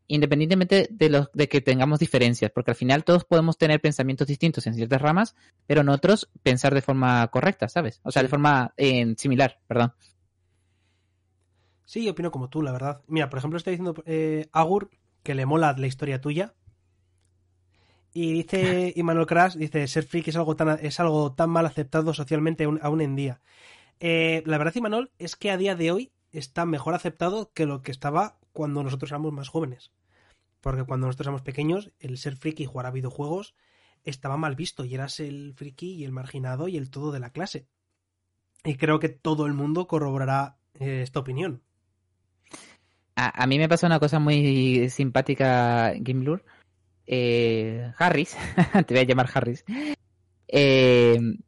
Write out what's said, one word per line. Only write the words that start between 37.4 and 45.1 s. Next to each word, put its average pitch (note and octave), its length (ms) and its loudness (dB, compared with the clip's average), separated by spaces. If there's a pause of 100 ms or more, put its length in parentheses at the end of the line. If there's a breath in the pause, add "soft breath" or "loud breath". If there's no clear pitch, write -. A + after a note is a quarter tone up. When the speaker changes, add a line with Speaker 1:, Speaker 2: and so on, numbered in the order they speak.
Speaker 2:
Y D3+ 120 -4
creo D#3 240 2
que D#3+ 100 -2
todo D3+ 360 -2
el D3 80 -2
mundo D3+ 340 -2
corroborará, C#3 720 -2 (160)
eh, C3+ 300 -6
esta B2+ 160 -6
opinión. C3+ 420 -6 (1500 loud breath)
Speaker 1:
A, B2 280 -2
a C3 40 2
mí C3+ 100 2
me D#3 120 2
pasa E3+ 180 2
una E3 120 4
cosa D3 200 2
muy C3+ 720 2
simpática, B2+ 1040 2 (120)